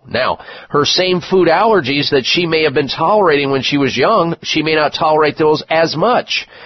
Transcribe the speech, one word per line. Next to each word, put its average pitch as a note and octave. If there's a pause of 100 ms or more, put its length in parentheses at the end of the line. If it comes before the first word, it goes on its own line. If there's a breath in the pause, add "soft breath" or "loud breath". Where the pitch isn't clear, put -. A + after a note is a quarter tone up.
(100)
Now, A2+ (320 loud breath)
her C#3+
same F3+
food F3
allergies E3
that C3+
she F3
may D#3+
have D3
been C#3+
tolerating D#3+
when C3+
she C#3+
was C3
young, E3+
she -
may D#3
not D3+
tolerate D3+
those D#3
as D#3+
much. G#3+ (180 loud breath)